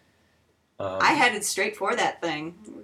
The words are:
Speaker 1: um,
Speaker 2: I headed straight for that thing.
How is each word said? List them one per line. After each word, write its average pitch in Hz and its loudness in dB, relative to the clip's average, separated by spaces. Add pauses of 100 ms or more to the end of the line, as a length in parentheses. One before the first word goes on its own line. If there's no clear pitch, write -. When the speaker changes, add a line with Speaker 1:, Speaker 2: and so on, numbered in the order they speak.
(800)
Speaker 1:
um, 95 -4
Speaker 2:
I 254 4
headed 226 4
straight 208 -2
for 208 0
that 185 0
thing. 160 -4 (280)